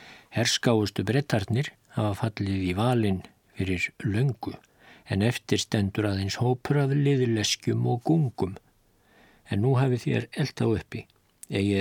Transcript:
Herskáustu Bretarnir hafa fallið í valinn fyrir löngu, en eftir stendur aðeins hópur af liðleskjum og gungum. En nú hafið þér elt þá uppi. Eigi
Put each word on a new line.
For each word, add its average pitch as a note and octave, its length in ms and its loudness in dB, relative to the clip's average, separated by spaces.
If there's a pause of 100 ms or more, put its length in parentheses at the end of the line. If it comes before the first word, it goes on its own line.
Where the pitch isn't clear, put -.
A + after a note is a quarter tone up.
(300)
Herskáustu A2 760 2
Bretarnir A2+ 680 0 (180)
hafa G#2+ 240 0
fallið G2 480 -2
í F2+ 140 0
valinn A2 400 2 (320)
fyrir F#2 400 -4 (100)
löngu, A2+ 540 -2 (580)
en G2 160 2
eftir G#2 320 -2
stendur G#2 480 0
aðeins G2 320 -2
hópur B2+ 400 0
af C#3 160 0
liðleskjum A#2+ 880 0 (100)
og A#2+ 160 -2
gungum. C#3 460 0 (1000)
En G2+ 140 0
nú C3+ 100 4
hafið B2 300 2
þér A#2+ 220 0 (120)
elt C#3 160 -2
þá - 140 0
uppi. A2 320 -2 (500)
Eigi G2+ 300 2